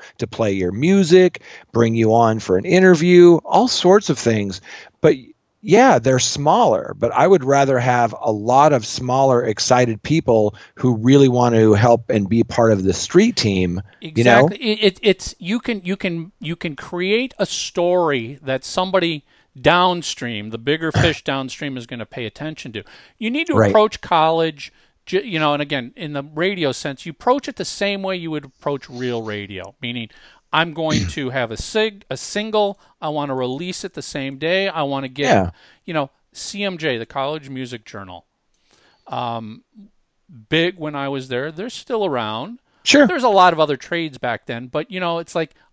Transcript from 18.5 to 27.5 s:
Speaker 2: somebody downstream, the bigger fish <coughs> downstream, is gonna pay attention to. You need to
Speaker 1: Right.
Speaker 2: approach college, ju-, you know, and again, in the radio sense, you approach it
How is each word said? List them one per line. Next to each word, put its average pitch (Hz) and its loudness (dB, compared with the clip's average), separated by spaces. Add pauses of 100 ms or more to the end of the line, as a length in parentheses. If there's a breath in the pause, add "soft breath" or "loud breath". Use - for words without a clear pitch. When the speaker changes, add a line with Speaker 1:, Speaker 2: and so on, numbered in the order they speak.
Speaker 2:
somebody 180 -4 (340)
downstream, 147 0
the 113 -12
bigger 151 -4
fish 156 0
<coughs> - -
downstream, 135 -8
is 117 -12
gonna 117 -12
pay - -12
attention 143 -12
to. 104 -10 (360 soft breath)
You 220 -6
need 302 -4
to 320 0
Speaker 1:
Right. - 4
Speaker 2:
approach 214 -2
college, 160 -2 (320)
ju-, 185 -4
you 196 -6
know, 151 0
and 147 -2
again, 135 -6
in 151 -12
the 139 -8
radio 156 -4
sense, 139 -10
you 165 -12
approach 247 -2
it 277 -12